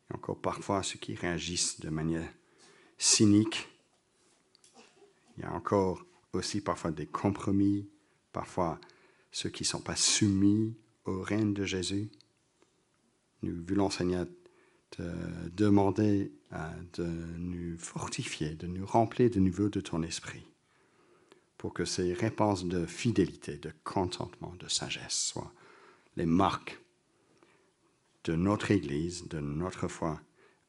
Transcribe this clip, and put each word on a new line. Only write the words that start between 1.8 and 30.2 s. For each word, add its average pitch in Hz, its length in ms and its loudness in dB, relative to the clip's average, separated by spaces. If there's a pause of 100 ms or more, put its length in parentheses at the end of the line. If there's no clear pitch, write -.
manière 80 420 -2 (680)
cynique. 107 680 6 (1700)
Il 87 60 -10
y 87 40 -6
a 80 60 -6
encore 92 520 0 (280)
aussi 98 280 -2
parfois 85 300 -2
des 76 160 -6
compromis, 101 800 2 (420)
parfois 85 480 -2 (520)
ceux - 180 -6
qui - 140 -8
ne - 40 0
sont - 140 -4
pas 82 140 -6
soumis 104 800 4 (300)
au 95 160 -4
règne 104 320 2
de 98 120 -2
Jésus. 95 460 -4 (1300)
Nous 87 240 -4
voulons, 98 240 4
Seigneur, 90 340 0 (640)
te - 140 -10 (460)
demander, 101 840 4 (200)
euh, 82 200 -6 (200)
de 87 120 -4
nous 85 720 -6
fortifier, - 800 -6
de 87 100 -10
nous 90 180 -6
remplir 113 460 4
de 107 100 0
nouveau 95 300 4
de 101 100 -2
ton 85 220 -4
esprit, - 420 -8 (1120)
pour 87 160 -6
que 87 140 -2
ces 90 280 0
réponses 101 520 0
de 87 220 0
fidélité, 85 720 0
de 78 140 -10 (120)
contentement, 90 760 -4
de 82 80 -14
sagesse - 640 -4
soient - 220 -8 (600)
les 87 100 0
marques 85 540 2 (1400)
de 87 100 0
notre 101 380 2
Église, 87 560 0
de 80 120 -6
notre 78 480 -4
foi, 80 320 -4 (500)